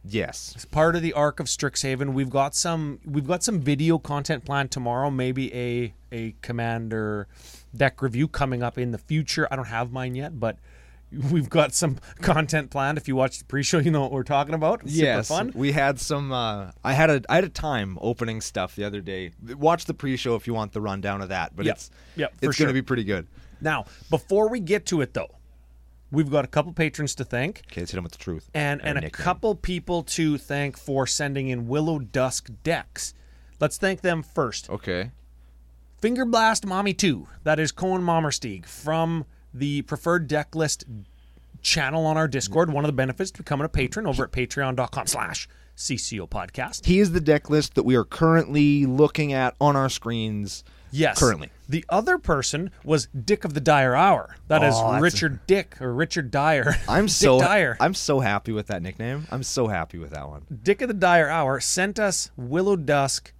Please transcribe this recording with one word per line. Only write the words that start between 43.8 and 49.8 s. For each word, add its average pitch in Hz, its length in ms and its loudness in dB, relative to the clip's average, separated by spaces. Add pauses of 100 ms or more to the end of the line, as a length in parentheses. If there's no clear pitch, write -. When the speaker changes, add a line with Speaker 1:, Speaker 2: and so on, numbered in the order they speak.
Speaker 2:
over 135 160 0
at - 80 -4
patreon 127 460 -2
dot 123 140 -2
com 135 160 -6
slash - 400 -4 (280)
C - 220 -4
C - 220 -6
O 87 60 -6
podcast. - 600 -8
Speaker 1:
He 185 140 6
is 196 120 6
the 175 100 0
deck 151 300 4
list 151 240 0
that - 80 4
we 127 120 4
are 113 100 4
currently 147 840 4
looking 147 460 2
at 131 280 0
on 143 140 6
our 135 140 2